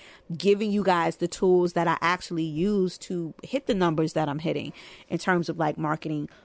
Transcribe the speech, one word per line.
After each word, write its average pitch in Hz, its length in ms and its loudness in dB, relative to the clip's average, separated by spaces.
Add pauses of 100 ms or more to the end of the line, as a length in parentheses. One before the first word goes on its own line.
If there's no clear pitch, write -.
(340)
giving 202 360 2
you 202 120 0
guys 170 340 2
the 170 120 -2
tools 180 460 2
that 170 120 2
I 165 140 2
actually 170 440 -2
use 180 540 0
to 170 440 -6
hit - 240 -4
the 254 80 0
numbers 160 400 2
that 156 160 0
I'm 143 80 -4
hitting 156 340 -4 (380)
in 170 80 -2
terms 175 320 0
of, 165 80 -6
like, 151 180 0
marketing 156 540 -4 (140)